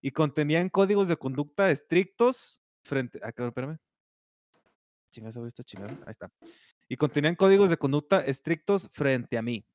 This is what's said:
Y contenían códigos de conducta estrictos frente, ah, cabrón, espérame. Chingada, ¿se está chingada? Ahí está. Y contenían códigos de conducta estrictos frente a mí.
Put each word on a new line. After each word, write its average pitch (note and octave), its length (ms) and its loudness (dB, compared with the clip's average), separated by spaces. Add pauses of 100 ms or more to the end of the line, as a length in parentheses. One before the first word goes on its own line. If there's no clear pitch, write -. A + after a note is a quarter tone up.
Y C#3+ 80 -4
contenían D#3 580 0
códigos G3 380 2
de E3+ 100 0
conducta C#3+ 540 -2
estrictos F#3 920 -2 (200)
frente, C3+ 380 -6
ah, A2 80 -8
cabrón, B2 200 -6
espérame. C#3+ 280 -10 (1300)
Chingada, A2 200 -16
¿se A#2 140 -12
está A#2+ 160 -16
chingada? G2+ 300 -14 (120)
Ahí - 60 -18
está. F#2 180 -16 (600)
Y B2+ 80 -6
contenían D3 400 0
códigos G3 340 6
de E3 60 2
conducta D3 480 0
estrictos D#3 680 -2
frente C3 460 -2
a A2+ 40 -4
mí. A#2 220 -6 (100)